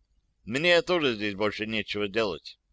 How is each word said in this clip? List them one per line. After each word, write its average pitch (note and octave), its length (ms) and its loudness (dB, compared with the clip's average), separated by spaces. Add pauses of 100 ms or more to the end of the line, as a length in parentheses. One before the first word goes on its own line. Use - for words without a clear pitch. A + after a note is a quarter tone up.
(440)
Мне E3 380 4
тоже D#3+ 320 2
здесь G#2 200 -4
больше G#2 320 -2
нечего G#2 420 -4
делать». G2 500 -4 (140)